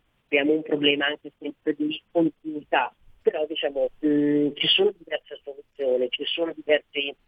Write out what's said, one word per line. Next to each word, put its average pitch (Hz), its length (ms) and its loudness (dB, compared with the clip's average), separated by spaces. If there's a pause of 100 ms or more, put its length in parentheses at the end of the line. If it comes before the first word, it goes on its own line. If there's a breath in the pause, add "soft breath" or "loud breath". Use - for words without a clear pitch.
(260)
abbiamo 147 280 2
un 156 100 0
problema 147 420 2
anche 147 320 -6
sempre 151 380 -6
di 151 260 -4 (100)
continuità, 165 840 -2 (280)
però 175 240 0
diciamo, 143 440 -2 (160)
mm, 147 500 4
ci 139 120 -2
sono 202 300 4
diverse - 460 -10
soluzioni, 131 640 -2
ci 143 160 -8
sono 165 300 -4
diversi, 147 600 -2 (120)